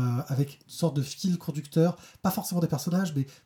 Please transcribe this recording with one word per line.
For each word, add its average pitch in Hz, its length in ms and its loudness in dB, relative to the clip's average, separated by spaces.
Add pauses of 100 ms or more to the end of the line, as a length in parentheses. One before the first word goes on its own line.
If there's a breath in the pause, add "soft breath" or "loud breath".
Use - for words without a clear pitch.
(280)
avec 139 380 -2
une - 60 -20
sorte 160 240 0
de 147 60 2
fil 175 360 0
conducteur, 160 600 0 (240 loud breath)
pas 190 80 2
forcément 180 320 -2
des 165 60 2
personnages, 165 480 0
mais 139 100 2 (200 loud breath)